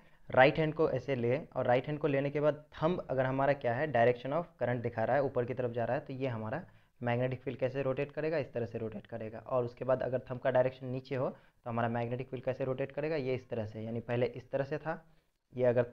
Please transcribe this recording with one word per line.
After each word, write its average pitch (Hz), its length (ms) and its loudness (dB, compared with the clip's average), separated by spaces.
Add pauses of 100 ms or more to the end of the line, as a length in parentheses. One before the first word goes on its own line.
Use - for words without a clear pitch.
(280)
right 143 300 8
hand 156 160 2
को 156 160 2
ऐसे 135 260 -2
लें 123 320 0
और 131 180 -2
right 123 200 4
hand 151 120 -4
को 156 80 -2
लेने 139 240 2
के 147 100 -2
बाद 143 320 0
thumb - 380 0
अगर 131 140 2
हमारा 135 300 2
क्या 123 200 0
है, 143 140 0
direction 123 440 4
of 170 140 -2 (120)
current 120 240 0
दिखा 113 220 -2
रहा 117 120 2
है, 143 60 4
ऊपर 123 220 0
की 123 100 -6
तरफ 123 160 -2
जा 117 140 -2
रहा 120 120 0
है, 147 80 -6
तो 139 80 -12
ये 131 160 -4
हमारा 117 360 -6 (360)
magnetic 123 420 0
field 123 160 -8
कैसे 131 240 -2
rotate 135 300 -2
करेगा, 156 260 -2
इस 131 140 -6
तरह 117 140 -2
से 113 120 -8
rotate 110 280 -8
करेगा। 110 340 -10
और 127 240 0
उसके 120 200 -8
बाद 127 180 2
अगर 123 280 -2
thumb 127 100 -6
का 135 100 0
direction 127 380 2
नीचे 131 260 -6
हो 131 140 -2
तो - 420 -12
हमारा 117 200 0
magnetic 120 400 -4
field 123 140 -8
कैसे 131 200 -2
rotate 131 280 -2
करेगा, 156 240 -4
ये 131 180 -2
इस 123 160 -6
तरह 113 160 -4
से, 110 160 -8
यानी 113 200 -4
पहले 120 260 0
इस - 220 -10
तरह 135 140 0
से 147 140 -4
था, 160 240 -6 (500)
ये 123 140 0
अगर 120 260 4